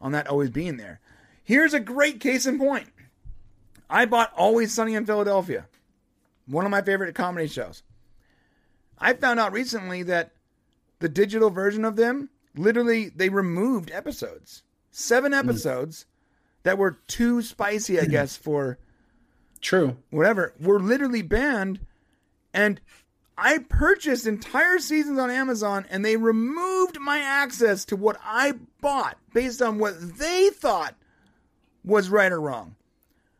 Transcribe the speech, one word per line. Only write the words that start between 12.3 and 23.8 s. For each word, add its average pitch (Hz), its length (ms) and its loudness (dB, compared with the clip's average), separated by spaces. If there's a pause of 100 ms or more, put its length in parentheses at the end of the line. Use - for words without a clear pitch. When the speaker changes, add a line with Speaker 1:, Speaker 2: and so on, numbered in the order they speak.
Speaker 1:
literally, 226 540 2
they 190 200 -2
removed 190 600 -2
episodes. - 720 -12 (280)
Seven 277 400 0
Speaker 2:
Mm. 277 80 2
Speaker 1:
episodes 156 640 -4 (580)
that 190 140 2
were 190 300 0
too 240 340 0
spicy, 208 580 -2
I 165 60 2
Speaker 2:
<clears throat> - 0 -
Speaker 1:
guess, 147 320 0
for 143 400 -4 (840)
Speaker 2:
True. 143 360 2 (140)
Speaker 1:
whatever, 175 480 2
were 196 200 4
literally 247 420 0
banned. 202 580 -2 (760)
And 202 260 0 (580)
I 269 220 2
purchased 285 680 2